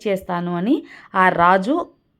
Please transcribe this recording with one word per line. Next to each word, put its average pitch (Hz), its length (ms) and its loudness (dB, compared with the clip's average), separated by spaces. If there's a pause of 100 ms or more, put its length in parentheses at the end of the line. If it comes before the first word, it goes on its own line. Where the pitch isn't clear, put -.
చేస్తాను 175 480 -6
అని 208 260 -2 (320)
ఆ 185 140 4
రాజు, 190 580 2 (340)